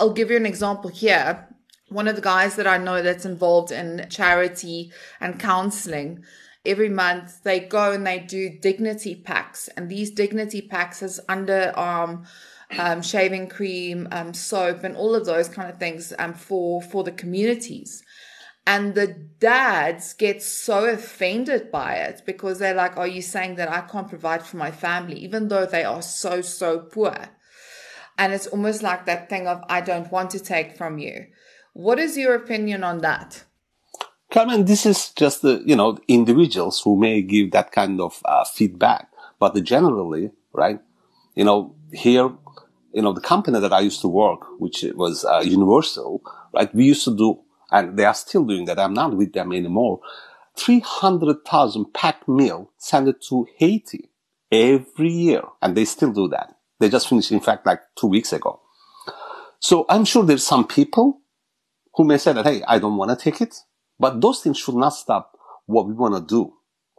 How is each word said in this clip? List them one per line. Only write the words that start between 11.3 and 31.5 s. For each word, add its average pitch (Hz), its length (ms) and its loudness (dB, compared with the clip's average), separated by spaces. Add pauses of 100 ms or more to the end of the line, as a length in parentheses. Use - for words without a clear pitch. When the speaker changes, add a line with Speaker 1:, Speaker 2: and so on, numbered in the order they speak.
Speaker 1:
um, 175 220 -2
shaving 185 480 -2
cream, 180 640 -8
um, 170 220 -10
soap, 175 500 -4
and 185 100 -10
all 220 200 -2
of 220 100 -2
those 170 240 0
kind 180 220 -12
of 175 80 -20
things, 170 400 -10
um, 170 160 -6
for, 175 480 -4
for 185 220 -6
the 180 80 -6
communities. 190 880 -6 (640)
And 202 280 0
the 202 120 2
dads 175 1080 -2
get 208 300 -2
so - 420 -2
offended 226 840 -4
by - 240 -4
it - 320 -8
because 190 320 -6
they're 196 160 -2
like, 180 240 -2
"Are 180 80 -4
you 185 160 -8
saying 185 320 -8
that 175 180 -6
I 175 80 -4
can't 196 280 -10
provide 165 360 -6
for - 140 -14
my 151 120 -6
family?" 175 500 -6
Even 214 280 -6
though 196 160 0
they 180 200 -2
are 123 180 -6
so, 180 400 -6
so 170 380 -4
poor. 208 360 -4 (1040)
And 196 160 0
it's 196 140 -8
almost 208 340 -4
like 180 240 -4
that 175 240 -4
thing 185 160 -6
of, 175 240 -4
"I 180 100 0
don't 170 320 -6
want 185 200 -4
to 196 80 -10
take 160 360 -6
from 156 220 -8
you." - 300 -14 (440)